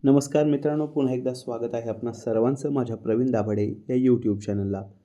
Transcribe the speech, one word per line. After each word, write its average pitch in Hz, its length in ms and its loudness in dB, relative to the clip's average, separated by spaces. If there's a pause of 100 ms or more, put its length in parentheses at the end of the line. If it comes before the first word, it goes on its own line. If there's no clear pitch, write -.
नमस्कार 143 400 4
मित्रांनो, 151 440 0
पुन्हा 135 280 0
एकदा 127 180 -4
स्वागत 117 420 -6
आहे 117 140 -4
आपणा 117 220 -4
सर्वांचं 120 600 0
माझ्या 120 240 -2
प्रवीण 117 360 0
दाभाडे 104 360 0 (220)
या 131 60 0
YouTube 123 440 4
चॅनलला. 101 440 -2 (220)